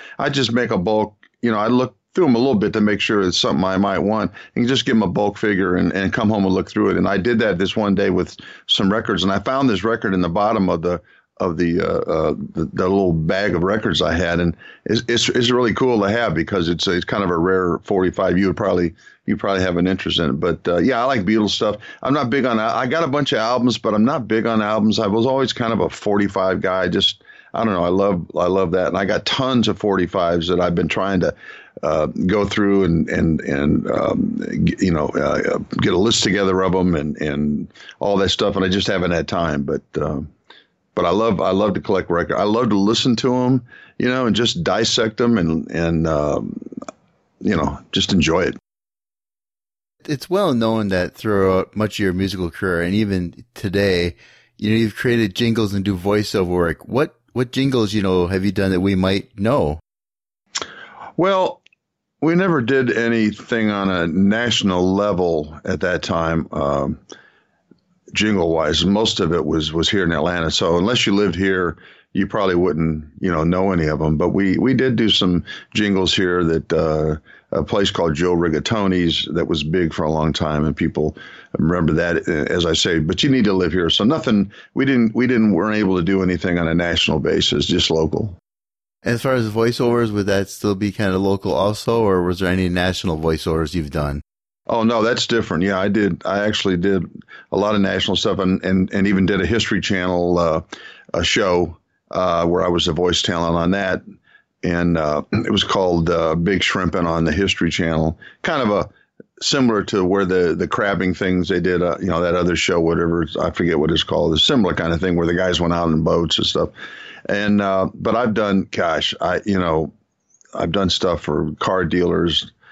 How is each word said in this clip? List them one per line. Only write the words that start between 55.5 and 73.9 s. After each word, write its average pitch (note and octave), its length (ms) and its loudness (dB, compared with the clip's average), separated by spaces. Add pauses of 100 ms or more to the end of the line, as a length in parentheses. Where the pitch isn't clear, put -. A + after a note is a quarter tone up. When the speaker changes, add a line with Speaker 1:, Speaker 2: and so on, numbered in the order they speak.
Speaker 2:
and G2 100 -2
do G2 120 0
voiceover G2+ 500 0
work. F2 420 -2
What, C3 260 -2 (180)
what A#2+ 200 -4
jingles, C3 400 0
you G#2+ 100 0
know, F#2 240 2
have F#2+ 180 -2
you G2+ 60 2
done F#2+ 220 0
that F2+ 80 0
we G2 160 2
might F#2+ 420 0
know? G2 400 0 (1400)
Speaker 1:
Well, F#3 460 0 (580)
we D#3+ 140 2
never F3 260 2
did B2 300 2
anything A2 800 0
on G2 200 0
a F2 180 0
national F#2+ 840 2
level F2 720 -2
at F#2 160 -4
that F2+ 220 -2
time, E2 480 -2
um, C#2+ 480 -2 (1160)
jingle-wise. E2 720 0
Most G#2+ 340 0
of E2 120 0
it D#2+ 120 0
was, D#2 280 -2
was E2 180 0
here F#2+ 140 0
in E2+ 80 0
Atlanta. E2 380 0
So E2+ 280 0
unless A2 280 0
you G#2 80 2
lived G2 200 2
here, F#2 420 0 (380)
you A2 120 0
probably G2 280 0
wouldn't, D#2+ 500 0 (160)
you F#2+ 100 -2
know, D#2+ 140 0
know F#2 280 2
any E2 140 0
of D2+ 140 -2